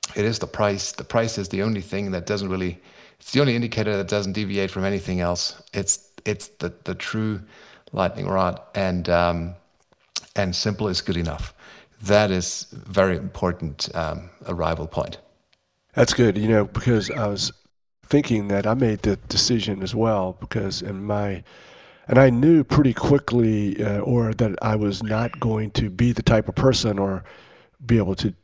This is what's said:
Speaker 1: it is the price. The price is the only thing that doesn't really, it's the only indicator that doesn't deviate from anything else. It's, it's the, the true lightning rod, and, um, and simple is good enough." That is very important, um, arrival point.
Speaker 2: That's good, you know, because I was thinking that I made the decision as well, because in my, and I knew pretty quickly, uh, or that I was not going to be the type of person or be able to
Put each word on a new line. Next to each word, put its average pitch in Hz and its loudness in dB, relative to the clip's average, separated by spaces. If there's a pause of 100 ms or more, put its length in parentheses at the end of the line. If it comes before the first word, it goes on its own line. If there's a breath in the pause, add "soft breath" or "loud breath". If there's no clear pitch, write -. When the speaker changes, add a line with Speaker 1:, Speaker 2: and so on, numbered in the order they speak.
(140)
Speaker 1:
it 104 0
is 110 0
the - -6
price. 104 -2
The - -12
price 113 -2
is 98 -4
the 98 -2
only 107 -2
thing 98 -6
that 90 -6
doesn't 101 -4
really, 92 -4 (380 soft breath)
it's - -12
the 131 2
only 135 2
indicator 113 -2
that 98 -4
doesn't 101 -2
deviate 98 -4
from 95 -4
anything 95 -2
else. 87 -4 (100)
It's, - -4 (140)
it's 208 -2 (100)
the, - -6 (120)
the 98 -6
true 107 -4 (520 loud breath)
lightning 92 -2
rod, 95 0 (140)
and, 90 -2
um, 87 2 (840)
and 92 0
simple 104 -2
is 92 -2
good 90 -2
enough." 80 -6 (480 loud breath)
That 104 4
is 90 -2
very 95 2
important, 80 -4
um, 82 -6 (160)
arrival 82 -4
point. - -6 (760)
Speaker 2:
That's 120 4
good, 107 4
you 104 0
know, 110 4
because 110 0
I 113 -4
was 101 -4 (540)
thinking 113 0
that 101 0
I 110 2
made 117 0
the 101 0 (120)
decision 107 0
as 95 -6
well, 104 0
because 98 -6
in 98 -8
my, 104 -4 (640 loud breath)
and 120 6
I 135 10
knew 147 6
pretty 135 4
quickly, 110 2
uh, 101 0
or 117 2
that 107 0
I 107 2
was 101 0
not 110 -2
going 107 -2
to 107 -2
be 120 2
the 117 -4
type 110 4
of - -4
person 113 2
or 98 -2 (600 loud breath)
be 117 4
able 95 0
to 98 -4 (120)